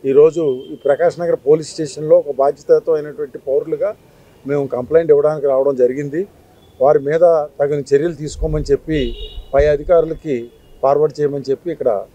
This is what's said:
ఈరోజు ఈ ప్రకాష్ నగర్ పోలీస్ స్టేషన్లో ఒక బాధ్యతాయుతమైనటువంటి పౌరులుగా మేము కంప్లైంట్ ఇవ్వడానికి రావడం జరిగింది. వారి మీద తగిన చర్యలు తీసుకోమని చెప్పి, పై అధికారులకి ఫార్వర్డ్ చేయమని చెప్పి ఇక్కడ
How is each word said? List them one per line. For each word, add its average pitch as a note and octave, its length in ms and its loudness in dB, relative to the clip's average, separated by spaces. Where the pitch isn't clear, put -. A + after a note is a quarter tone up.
ఈరోజు C#3+ 640 2
ఈ C#3+ 40 -12
ప్రకాష్ D#3 440 0
నగర్ E3+ 160 -2
పోలీస్ D#3 220 2
స్టేషన్లో D#3 480 -2
ఒక D3 180 -2
బాధ్యతాయుతమైనటువంటి D3+ 1000 -2
పౌరులుగా D3+ 580 -4
మేము C#3 200 -2
కంప్లైంట్ D3 440 0
ఇవ్వడానికి D3 360 4
రావడం C3+ 280 2
జరిగింది. C#3 520 0
వారి D3 180 4
మీద D3 200 -2
తగిన C#3+ 200 0
చర్యలు C#3+ 340 0
తీసుకోమని D3+ 580 -6
చెప్పి, C#3 440 -4
పై C#3+ 140 4
అధికారులకి D3+ 840 0
ఫార్వర్డ్ D3 380 0
చేయమని C#3+ 300 -4
చెప్పి D#3+ 220 -6
ఇక్కడ A2 440 -4